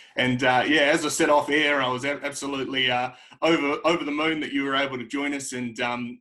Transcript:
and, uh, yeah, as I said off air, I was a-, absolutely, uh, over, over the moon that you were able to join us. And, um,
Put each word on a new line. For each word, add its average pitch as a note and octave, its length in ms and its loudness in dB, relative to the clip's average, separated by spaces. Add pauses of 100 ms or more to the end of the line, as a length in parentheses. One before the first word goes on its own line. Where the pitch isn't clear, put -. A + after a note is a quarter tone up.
(160)
and, B2+ 280 2
uh, B2+ 240 4
yeah, D3+ 140 4
as D3+ 240 2
I - 20 -2
said D3+ 220 2
off D3 200 4
air, C#3+ 320 2
I B2+ 60 0
was B2+ 160 -2
a-, C#3 200 -4
absolutely, C3+ 680 -2
uh, B2 200 -2 (300)
over, D3+ 420 2
over D#3+ 200 2
the C#3+ 80 -4
moon D#3 300 -2
that C3 100 -6
you C#3 140 -2
were C#3 100 -2
able C3+ 240 -2
to A2+ 80 -10
join C#3+ 260 -4
us. C3+ 200 -8
And, B2 260 -8
um, A#2+ 420 -6